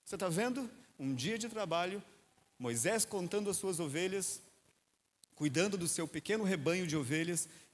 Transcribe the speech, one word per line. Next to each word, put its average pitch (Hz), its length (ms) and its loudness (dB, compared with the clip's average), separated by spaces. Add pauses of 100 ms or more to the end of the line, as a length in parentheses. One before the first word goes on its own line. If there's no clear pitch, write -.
Você 190 140 -8
tá 190 100 0
vendo? 240 400 0 (300)
Um 135 160 0
dia 139 240 0
de 226 100 -4
trabalho, 190 540 0 (560)
Moisés 123 460 2
contando 202 440 0
as 190 80 2
suas 190 220 -2
ovelhas, 180 640 -2 (960)
cuidando 165 420 2
do 170 80 -2
seu 160 220 0
pequeno 202 340 -2
rebanho 180 420 2
de 156 120 0
ovelhas, 160 520 0 (260)